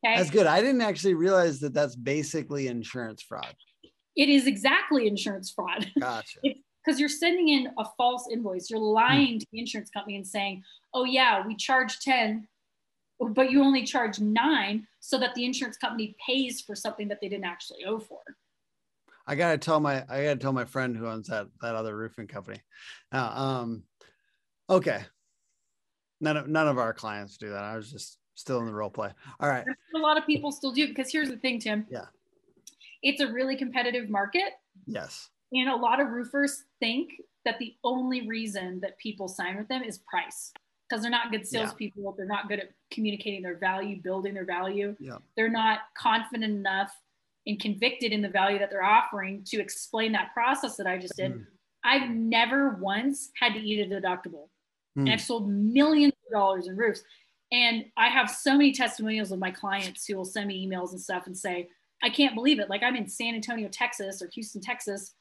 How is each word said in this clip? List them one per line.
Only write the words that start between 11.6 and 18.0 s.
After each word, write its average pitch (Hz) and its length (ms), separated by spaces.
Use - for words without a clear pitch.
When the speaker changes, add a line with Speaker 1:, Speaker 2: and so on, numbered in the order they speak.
Speaker 1:
ten, 226 480
but 254 320
you 277 100
only 269 240
charge 220 340
nine 214 680
so - 200
that - 160
the 240 100
insurance 254 320
company 226 380
pays 254 360
for 208 140
something 208 340
that 202 120
they 196 80
didn't 196 160
actually - 400
owe 214 140
for." - 240